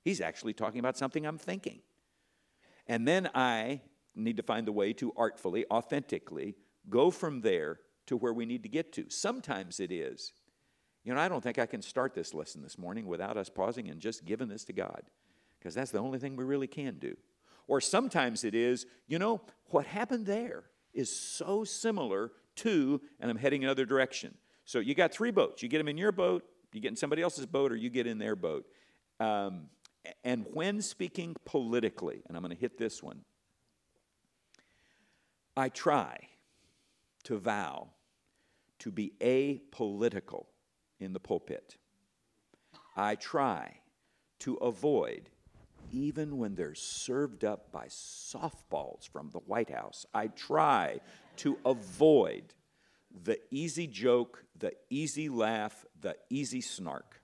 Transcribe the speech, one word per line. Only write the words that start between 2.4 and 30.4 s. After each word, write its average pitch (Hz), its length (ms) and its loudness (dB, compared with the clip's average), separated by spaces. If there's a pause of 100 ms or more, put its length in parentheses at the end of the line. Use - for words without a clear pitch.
And 117 220 2
then 180 260 4
I 123 480 2 (320)
need 110 220 -2
to 107 80 -4
find 113 200 0
the 107 80 -2
way 104 200 2
to 120 240 -2
artfully, 110 560 0
authentically 104 800 -2 (340)
go 127 220 6
from 151 300 -4
there 85 400 0 (260)
to 127 100 -2
where 117 160 0
we 117 140 -2
need 120 160 -4
to 110 60 -10
get 156 240 -2
to. - 180 -8
Sometimes 123 720 -4
it 90 100 -2
is, 69 420 -6 (680)
you 120 100 -6
know, 131 80 0
"I 170 80 2
don't 160 120 -2
think 120 180 -2
I 120 80 4
can 110 160 -6
start 131 320 -2
this - 180 -6
lesson 78 300 -8
this 69 160 -16
morning 98 280 -8
without 92 300 -2
us 98 120 -2
pausing 110 400 -2
and 78 120 -10
just 104 240 -6
giving 110 220 -2
this 107 200 -8
to - 60 -12
God, - 380 -6 (500)
'cause 85 140 -8
that's 127 160 -2
the 110 80 0
only 131 220 -2
thing 135 160 -6
we 131 80 -2
really 135 240 2
can 139 320 -6
do." 62 160 -6 (500)
Or 139 140 6
sometimes 151 640 2
it 107 100 0
is, 120 320 4 (220)
you 156 100 0
know, 208 220 2 (300)
"What 143 160 4
happened 226 400 -2
there 220 440 -4 (220)
is 127 180 -2
so 196 540 -2
similar 131 680 0 (240)
to," 147 460 4 (160)
and 117 140 0
I'm 113 60 -2
heading 135 260 2
another 135 200 4
direction. 131 540 0 (260)
So - 140 -2
you 117 160 0
got 170 180 6
three 233 200 0
boats. 185 280 4
You 123 80 -4
get 156 120 2
'em 156 80 0
in 147 100 -4
your 202 140 2
boat, 180 360 2 (240)
you 107 80 -10
get 113 80 -2
in 110 80 -4
somebody 143 240 0
else's 165 260 -2
boat, 135 260 2
or 117 40 -2
you 117 140 -2
get 120 160 0
in 113 120 -4
their 107 180 -2
boat. 82 280 -2 (540)
Um, 101 500 -2 (360)
a-, 85 100 -12 (100)
and 123 300 0